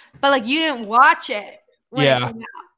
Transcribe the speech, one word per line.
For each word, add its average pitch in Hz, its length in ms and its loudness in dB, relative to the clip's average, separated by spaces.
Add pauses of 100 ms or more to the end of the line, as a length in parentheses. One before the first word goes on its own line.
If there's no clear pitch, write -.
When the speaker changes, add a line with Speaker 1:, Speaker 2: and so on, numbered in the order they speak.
(200)
Speaker 1:
but, 277 100 2
like, 254 160 0
you 294 140 -2
didn't 262 260 -4
watch 277 420 2
it 208 320 -10 (300)
when 147 140 -2
it - 20 4
Speaker 2:
Yeah. 127 220 2
Speaker 1:
came 113 120 -14
out, - 240 -20 (140)